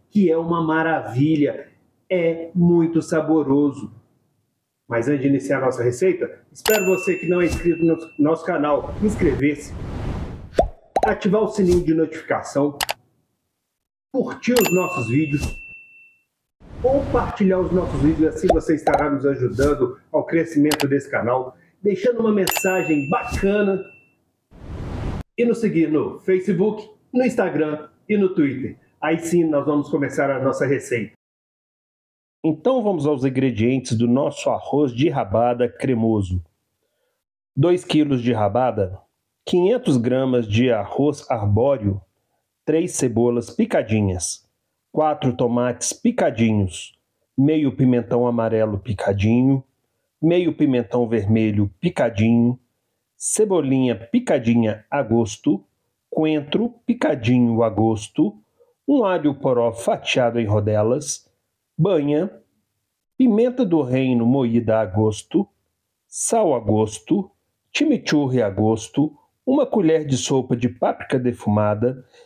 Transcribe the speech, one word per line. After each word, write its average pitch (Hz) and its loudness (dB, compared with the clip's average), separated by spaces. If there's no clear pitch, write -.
que 190 4
é 160 2
uma 165 -2
maravilha, 156 0
é 165 -2
muito 170 2
saboroso. 147 0
Mas 117 -2
antes 139 0
de 139 4
iniciar 139 0
a 127 -2
nossa 123 -2
receita, 156 0
espero 208 0
você 185 0
que 170 -8
não 180 2
é 175 2
inscrito 160 0
no 160 2
nosso 156 0
canal 147 -2
inscrever-se, 147 -2
ativar 208 0
o 202 0
sininho 175 0
de 160 0
notificação, 147 -4
curtir - -4
os 220 2
nossos 165 -2
vídeos, 143 -2
compartilhar 233 0
os 160 -2
nossos 170 -2
vídeos, 156 2
assim 190 -2
você 160 2
estará 147 0
nos 139 -2
ajudando 127 0
ao 151 0
crescimento 147 0
desse 139 -2
canal, 123 -4
deixando 214 0
uma 220 2
mensagem 180 0
bacana 196 -2
e 233 0
nos 233 -2
seguir 160 0
no 131 -2
Facebook, 190 -2
no 254 2
Instagram 156 -2
e 208 2
no 190 2
Twitter. 135 -2
Aí 160 -2
sim 170 0
nós 143 0
vamos 147 0
começar 143 -2
a 127 -2
nossa 135 0
receita. 123 -4
Então 220 0
vamos 175 -2
aos 139 0
ingredientes 127 0
do 120 2
nosso 139 0
arroz 127 -2
de 135 0
rabada 120 0
cremoso. 110 0
Dois 175 2
quilos 143 0
de 120 0
rabada, 104 0
quinhentos 185 2
gramas 123 0
de 113 2
arroz 131 -2
arbóreo, 107 0
três 165 0
cebolas 120 0
picadinhas, 107 -2
quatro 147 0
tomates 120 -2
picadinhos, 113 0
meio 147 2
pimentão 123 2
amarelo 110 0
picadinho, 113 0
meio 170 2
pimentão 123 0
vermelho 107 2
picadinho, 120 2
cebolinha 135 0
picadinha 117 0
a 143 -2
gosto, 117 -2
coentro 156 -2
picadinho 123 2
a 110 0
gosto, 110 0
um 269 4
alho 156 0
poró 120 2
fatiado 127 0
em 113 0
rodelas, 107 0
banha, 156 2
pimenta 247 2
do 165 2
reino 127 0
moída 117 2
a 107 0
gosto, 107 0
sal 214 0
a 120 0
gosto, 107 -2
chimichurri 147 0
a 101 0
gosto, 110 0
uma 269 2
colher 160 2
de 135 -2
sopa 131 0
de 120 0
páprica - -4
defumada, 107 0